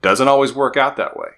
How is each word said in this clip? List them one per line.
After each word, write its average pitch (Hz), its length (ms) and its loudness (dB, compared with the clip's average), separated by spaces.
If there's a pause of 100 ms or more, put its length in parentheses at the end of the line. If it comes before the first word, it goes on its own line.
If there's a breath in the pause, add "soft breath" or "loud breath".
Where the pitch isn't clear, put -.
Doesn't 107 260 2
always 139 240 2
work 131 240 -2
out 139 200 0
that - 200 -6
way, 50 220 -12